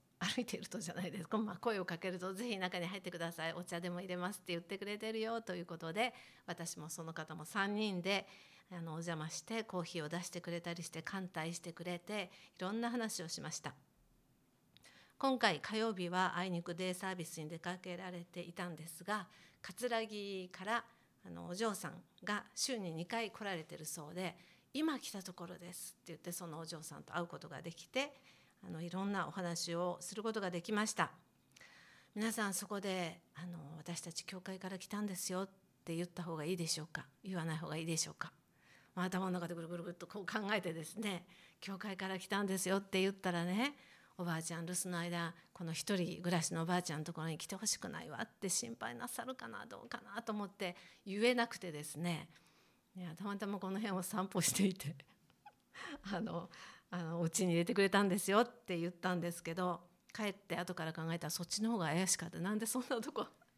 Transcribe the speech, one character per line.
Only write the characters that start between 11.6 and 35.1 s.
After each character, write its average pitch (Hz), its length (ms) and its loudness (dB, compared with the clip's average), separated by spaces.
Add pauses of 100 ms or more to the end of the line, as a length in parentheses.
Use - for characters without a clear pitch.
く 170 120 -10
れ 175 160 -2
て、 202 320 -4 (260)
い - 40 -6
ろ 185 100 0
ん 226 100 0
な 240 80 2
話 233 320 0
を 165 60 -4
し 165 140 -4
ま 147 100 -4
し - 80 -4
た。 139 160 -6 (1400)
今 269 180 6
回 190 240 6
火 214 160 -2
曜 220 160 4
日 180 160 0
は 185 260 4
あ 175 100 2
い 190 40 0
に 170 140 2
く 170 100 -2
デ 185 160 0
イ 180 60 0
サ 190 140 -2
ー 185 60 0
ビ 180 80 -2
ス - 160 -6
に 151 80 -4
出 160 120 -6
か 180 180 -4
け 180 180 -6
ら 185 140 -6
れ 175 160 -6
て 175 160 -8
い 175 120 -10
た 180 140 -4
ん 170 80 -6
で 156 120 -10
す - 160 -12
が、 196 240 -2 (340)
葛 226 480 0
城 196 400 -4
か 185 160 -10
ら、 226 200 2 (420)
あ - 20 -12
の、 170 160 -8
お 170 80 -4
嬢 208 220 0
さ 180 140 -6
ん - 140 -12 (200)
が 208 200 0 (120)
週 247 240 2
に 180 120 -2
二 160 140 -2
回 226 240 0
来 202 140 -10
ら 196 100 0
れ 160 100 -2
て 160 140 -12
る 156 80 -8
そ 151 240 -6
う 170 60 -10
で、 175 200 -2 (380)
「今 302 260 2
来 - 120 -8
た 196 100 -6
と 180 120 -10
こ 170 120 -8
ろ 175 140 -10
で 175 140 -12
す」 - 280 -10
っ - 20 -20
て - 40 -
言 165 80 -8
っ - 40 -14
て、 175 120 -6
そ 175 160 -6
の 156 100 -6
お 160 80 -6
嬢 160 160 -6
さ 147 160 -10
ん 147 60 -12
と - 100 -12
会 175 80 2
う 170 60 -2
こ - 100 -10
と - 120 -10
が 151 120 -8
で 165 100 -8
き - 160 -14
て、 285 320 -2 (460)
あ 180 60 -8
の、 165 100 -4
い 175 80 -4
ろ 185 160 0
ん 202 60 2
な 190 160 2
お 156 40 -6
話 170 440 0
を 180 260 2
す - 140 -6
る 214 80 -4
こ 220 100 0
と 214 80 0
が 185 80 2
で 175 140 -2
き 214 100 0
ま 214 140 4
し - 60 0
た。 165 180 4 (1040)
皆 220 160 2
さ 214 180 2
ん、 185 60 0
そ 202 120 -2
こ 202 140 -2
で、 185 400 0 (140)
あ 165 100 -8
の、 175 140 -6 (180)
「私 160 240 -4
た 170 100 -6
ち - 140 -6
教 185 160 -6
会 190 180 -6
か 190 80 -4
ら 185 120 -4
来 - 80 -10
た 208 120 -2
ん 208 60 2
で 196 100 0